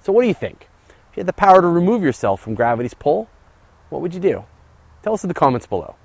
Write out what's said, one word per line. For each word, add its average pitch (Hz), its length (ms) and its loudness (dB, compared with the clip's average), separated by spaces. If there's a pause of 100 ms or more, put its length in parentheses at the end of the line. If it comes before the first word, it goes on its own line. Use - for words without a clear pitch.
So - 120 -4
what 226 100 4
do 247 60 2
you 190 60 0
think? - 340 -12 (200)
If - 280 -20
you - 40 -8
had 180 80 -6
the 180 40 -4
power 190 280 6
to 175 80 2
remove 180 340 2
yourself 113 380 -2
from 110 140 -8
gravity's 117 400 -2
pull, 196 340 -2 (600)
what 151 100 -8
would 170 140 -8
you 185 60 -10
do? 147 240 -2 (580)
Tell 214 120 -4
us 208 80 -8
in 185 60 -6
the 175 60 -6
comments 127 320 0
below. 90 280 -8 (100)